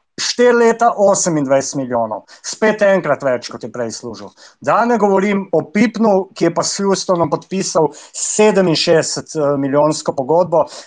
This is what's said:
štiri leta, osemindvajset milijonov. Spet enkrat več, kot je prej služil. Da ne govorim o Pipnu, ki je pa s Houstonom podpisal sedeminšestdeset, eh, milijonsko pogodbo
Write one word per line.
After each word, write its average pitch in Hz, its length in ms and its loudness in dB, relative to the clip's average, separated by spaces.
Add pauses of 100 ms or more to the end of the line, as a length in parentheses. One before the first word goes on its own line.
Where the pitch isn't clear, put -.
(180)
štiri - 360 2
leta, 233 440 4
osemindvajset 151 800 0
milijonov. 117 480 -4 (160)
Spet 214 400 -2
enkrat 180 420 2
več, 123 260 -2
kot 120 140 -14
je 117 80 -12
prej 117 200 -6
služil. 104 360 -14 (300)
Da 170 280 0
ne 240 140 0
govorim 196 520 0
o 156 120 2
Pipnu, 208 720 0
ki 170 100 -2
je 170 80 2
pa 165 100 -2
s - 140 -6
Houstonom 185 520 0
podpisal 170 580 -2 (580)
sedeminšestdeset, 170 920 0
eh, 143 220 0
milijonsko 147 560 0
pogodbo 156 520 0 (220)